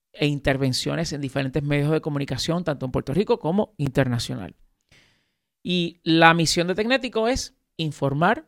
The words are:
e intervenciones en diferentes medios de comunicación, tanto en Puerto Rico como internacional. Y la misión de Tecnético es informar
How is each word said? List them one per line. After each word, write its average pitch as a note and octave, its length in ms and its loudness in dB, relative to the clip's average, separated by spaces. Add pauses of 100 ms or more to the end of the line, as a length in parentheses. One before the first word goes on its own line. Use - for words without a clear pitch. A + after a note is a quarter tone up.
(120)
e - 140 -2
intervenciones C#3+ 880 -2
en C#3+ 80 -6
diferentes C#3 400 -4
medios D3 300 0
de D#3 100 2
comunicación, D3 640 -4
tanto C#3+ 240 -4
en B2+ 40 -8
Puerto C3 220 -2
Rico G#3+ 260 0
como F#3 380 -2
internacional. B2+ 800 -2 (1080)
Y F3 400 -2
la E3 300 8
misión E3+ 340 2
de F#3 80 0
Tecnético A3+ 520 0
es - 280 -2 (220)
informar D#3+ 720 0